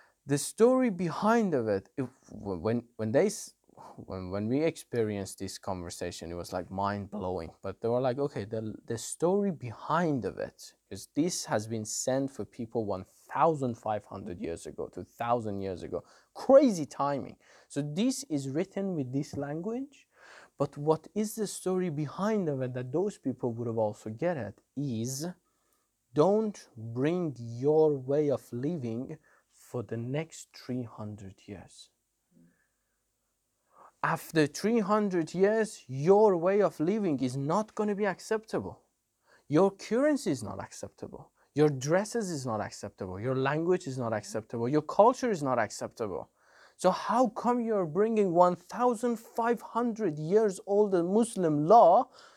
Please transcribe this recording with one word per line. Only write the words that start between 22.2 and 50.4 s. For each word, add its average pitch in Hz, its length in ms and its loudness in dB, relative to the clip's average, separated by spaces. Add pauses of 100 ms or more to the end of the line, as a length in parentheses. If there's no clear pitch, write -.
of 135 140 -2
it 127 120 -4
that 127 180 -6
those 190 260 -2
people 123 360 -4
would 117 120 -6
have 113 120 -4
also 107 320 -2
get 165 260 -2
it 104 240 -8 (160)
is, 135 500 -4 (880)
don't 196 640 2
bring 135 600 -2
your 143 580 2
way 139 340 0
of 123 120 0 (100)
living 127 640 -4 (340)
for - 300 -10
the 113 140 -8
next 135 580 -6
three 127 300 -8
hundred 104 500 -12 (120)
years. - 440 -18 (2000)
After 156 440 2
three 220 340 0
hundred 190 540 2
years, 208 520 2
your 185 500 6
way 190 260 4
of 160 180 2
living 175 400 2
is 131 160 0
not 165 380 0
gonna 208 200 0
be 202 120 0
acceptable. 185 760 -4 (680)
Your 180 220 6
currency 247 600 0
is 127 120 -2
not 98 180 -10
acceptable. - 720 -14 (240)
Your 151 140 6
dresses 180 640 -2
is 135 160 -6
not 110 140 -2
acceptable. 98 600 -8
Your 127 160 -2
language 160 500 0
is 131 120 -8
not 117 140 -2
acceptable. 113 560 -4
Your 147 140 0
culture 240 480 4
is 170 120 -4
not 131 160 0
acceptable. 107 720 -6 (460)
So 180 140 2
how 226 380 2
come 240 320 -2
you're 220 260 0
bringing 202 460 2
one 175 240 6
thousand 233 600 -2
five 233 420 -2
hundred 220 580 -2
years 185 480 2